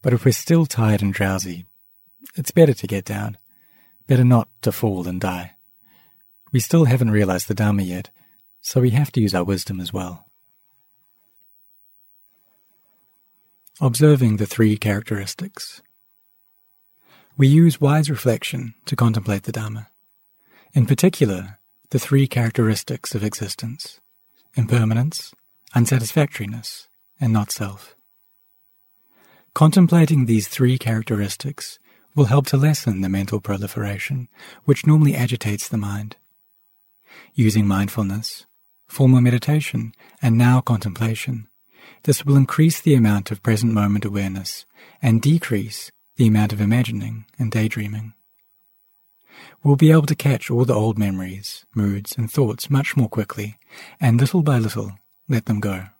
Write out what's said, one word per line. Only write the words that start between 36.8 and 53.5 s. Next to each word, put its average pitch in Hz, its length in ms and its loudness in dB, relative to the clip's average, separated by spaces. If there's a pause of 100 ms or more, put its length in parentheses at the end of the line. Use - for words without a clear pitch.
Using 107 320 2
mindfulness, 98 800 -4 (420)
formal 131 360 4
meditation, 123 720 -2 (260)
and 113 160 2
now 123 240 4
contemplation, 110 880 -6 (540)
this - 240 -2
will 139 100 4
increase 151 440 2
the 151 140 4
amount 104 360 2
of 107 120 -10
present 113 300 0
moment 104 320 0
awareness 98 600 -8 (340)
and 113 220 2
decrease 117 680 -2 (260)
the 120 100 4
amount 107 260 2
of 104 80 -6
imagining 110 640 -2 (140)
and 113 120 -2
daydreaming. 110 600 -6 (1500)
We'll 143 140 4
be 156 140 6
able 160 160 6
to 151 80 -2
catch - 360 -2
all 120 160 0
the 120 80 0
old 107 240 0
memories, 98 680 -6 (100)
moods, 101 440 -4
and 110 120 -4
thoughts - 380 -2
much 139 280 -2
more 123 120 0
quickly, 104 500 -8 (400)